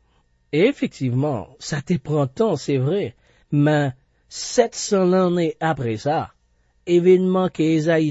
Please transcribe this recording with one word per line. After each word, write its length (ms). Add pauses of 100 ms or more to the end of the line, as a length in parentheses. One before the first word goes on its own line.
(540)
Efektivman, 1080
sa 220
te 160
pran 320
tan. 320
Se 180
vre 320 (420)
Men 400 (400)
sèt 400
san 400
lanne 380 (100)
apre 400
sa, 300 (580)
evennman 640
ke 220
Ezayi 360